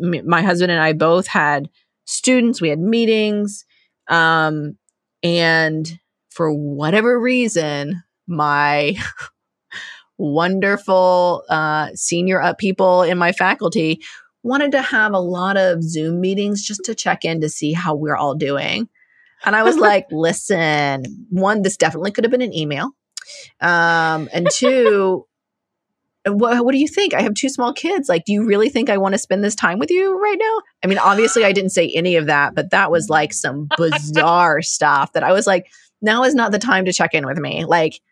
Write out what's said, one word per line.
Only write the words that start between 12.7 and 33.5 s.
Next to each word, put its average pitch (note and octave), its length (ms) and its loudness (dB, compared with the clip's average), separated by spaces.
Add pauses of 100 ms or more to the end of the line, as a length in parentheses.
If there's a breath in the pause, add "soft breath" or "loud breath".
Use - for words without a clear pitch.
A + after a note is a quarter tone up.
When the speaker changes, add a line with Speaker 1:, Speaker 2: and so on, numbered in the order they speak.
Speaker 1:
in F3 160 0
my E3+ 140 2
faculty E3+ 680 0 (420 loud breath)
wanted C#4 300 0
to C4+ 80 2
have G#3+ 320 0
a F#3+ 80 0
lot F3+ 360 -2
of F3+ 260 2
Zoom E3 380 -4
meetings G3+ 440 -2
just - 200 -10
to A3+ 100 -6
check - 300 -4
in E3 160 -2
to D#3 80 -2
see D#3 240 -4
how E3+ 220 -2
we're D3 220 -2
all C#3 180 -2
doing. D3+ 540 -4 (560 soft breath)
And - 100 2
I A3 80 4
was E4+ 140 4
Speaker 2:
<laughs> - 20 2
Speaker 1:
like, G3+ 320 4
"Listen, D#3 1200 -2
one, G3 320 0
this F#3+ 140 -2
definitely E3 360 0
could A3 120 -2
have A#3 60 0
been B3+ 120 2
an A#3 120 -6
email. D3+ 360 -4 (680 loud breath)
Um, E3 720 0
and F3 200 -2
two, G#3+ 760 2 (520)
Speaker 2:
<laughs> - 480 -20
Speaker 1:
what, A#3 380 2
what B3+ 80 2
do C4+ 60 2
you D4 100 2
think? G4 260 -2
I - 80 0
have G#3 120 -2
two C4+ 140 -2
small B3 240 -2
kids. - 360 -4
Like, E3+ 160 0
do G3+ 80 -2
you G#3 120 0
really G#3+ 240 2
think A3+ 220 -2
I G#3 60 2
wanna G3 220 0
spend G3 260 -2
this G#3 100 -2
time F3 240 -2
with D4+ 120 -2
you F#4+ 300 0
right G#4 180 -2
now?" A4 200 -2 (260 soft breath)
I - 20 -4
mean, F#3+ 120 0
obviously, A3 460 4
I G3 80 4
didn't F#3+ 180 -2
say E3+ 240 0
any F3 220 0
of D#3 100 0
that, C#3+ 280 0
but D3+ 160 -4
that F#3+ 200 2
was, E3 180 0
like, D#3 240 0
some D3 400 -6